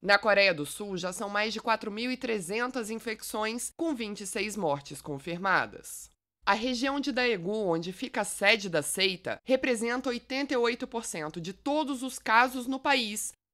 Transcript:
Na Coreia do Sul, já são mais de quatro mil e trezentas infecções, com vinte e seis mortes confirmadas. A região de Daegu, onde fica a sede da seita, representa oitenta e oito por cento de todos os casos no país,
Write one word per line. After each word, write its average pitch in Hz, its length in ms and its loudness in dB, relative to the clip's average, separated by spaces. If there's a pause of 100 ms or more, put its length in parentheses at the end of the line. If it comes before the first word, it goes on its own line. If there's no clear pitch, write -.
Na 202 160 8
Coreia 196 340 6
do 147 140 -2
Sul, 202 300 -8
já 185 160 -4
são 202 160 -6
mais 208 240 -2
de 214 80 -6
quatro 220 320 -2
mil 226 180 -4
e 254 60 -4
trezentas 226 720 -4
infecções, 220 840 -6
com 330 180 -2
vinte 208 280 -6
e 196 40 -10
seis 202 300 -4
mortes 143 440 -2
confirmadas. 160 1120 -2 (340)
A 202 100 4
região 254 440 0
de 277 140 -2
Daegu, 220 400 0
onde 180 400 0
fica - 300 -4
a - 20 0
sede 202 440 4
da 160 140 2
seita, 180 600 0
representa 254 640 2
oitenta 269 460 -2
e - 20 4
oito 240 320 2
por 226 160 -6
cento 156 360 -6
de 170 120 -6
todos 277 500 -2
os 254 160 -6
casos 247 480 4
no 262 140 -2
país, 247 520 0 (220)